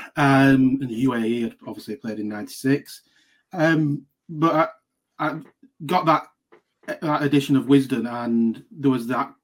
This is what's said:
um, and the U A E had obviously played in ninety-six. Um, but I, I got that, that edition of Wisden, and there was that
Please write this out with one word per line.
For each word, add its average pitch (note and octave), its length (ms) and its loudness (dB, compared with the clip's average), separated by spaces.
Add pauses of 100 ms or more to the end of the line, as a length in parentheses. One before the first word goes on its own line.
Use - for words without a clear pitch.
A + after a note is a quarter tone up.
(160)
um, C3+ 680 4
and B2+ 80 -6
the A2 60 -6
U B2 180 0
A A#2 60 -2
E A#2 240 -2
had A2+ 120 -6 (120)
obviously G#2+ 300 -12
played G#2+ 220 -10
in G#2 100 -6
ninety-six. C3+ 720 -4 (520)
Um, D#3 520 0 (220)
but D#3+ 460 0 (460)
I, D#3 80 -4
I D#3+ 120 -6 (460)
got F3+ 200 0
that, D#3 220 2 (720)
that D3 200 -2
edition C#3 360 2
of A#2+ 80 0
Wisden, C3 440 2
and A#2 600 -2
there C#3 200 0
was A#2 160 -2
that B2+ 260 -6 (100)